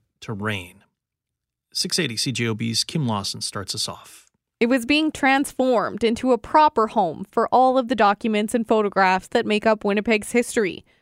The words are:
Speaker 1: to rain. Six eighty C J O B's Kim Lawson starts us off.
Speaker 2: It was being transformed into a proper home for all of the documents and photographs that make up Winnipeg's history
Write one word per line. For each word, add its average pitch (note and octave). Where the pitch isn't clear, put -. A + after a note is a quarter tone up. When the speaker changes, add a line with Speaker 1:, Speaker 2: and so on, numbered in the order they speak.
Speaker 1:
to A#2
rain. G2
Six -
eighty B2
C C#3
J A#2
O A2
B's A2+
Kim D3+
Lawson G#2
starts -
us G2
off. -
Speaker 2:
It A#3
was A#3+
being D4+
transformed B3+
into B3
a A#3
proper D4+
home F#3+
for A3+
all B3+
of A#3
the B3+
documents G#3+
and A3+
photographs G3
that A3+
make G#3
up A3
Winnipeg's G#3
history A#3+